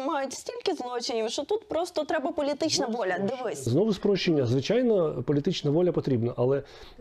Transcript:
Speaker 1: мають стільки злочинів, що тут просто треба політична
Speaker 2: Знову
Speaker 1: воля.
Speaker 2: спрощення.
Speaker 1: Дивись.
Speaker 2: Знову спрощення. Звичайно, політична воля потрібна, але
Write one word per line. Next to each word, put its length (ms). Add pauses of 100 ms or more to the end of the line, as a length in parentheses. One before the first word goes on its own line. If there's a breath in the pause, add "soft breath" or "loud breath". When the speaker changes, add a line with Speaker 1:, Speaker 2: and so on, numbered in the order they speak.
Speaker 1:
мають 260
стільки 420
злочинів, 560
що 140
тут 240
просто 360
треба 280
політична 540
Speaker 2:
Знову 120
Speaker 1:
воля. 160
Speaker 2:
спрощення. 280
Speaker 1:
Дивись. 260
Speaker 2:
Знову 240
спрощення. 540
Звичайно, 800
політична 440
воля 220
потрібна, 440
але 260 (380 loud breath)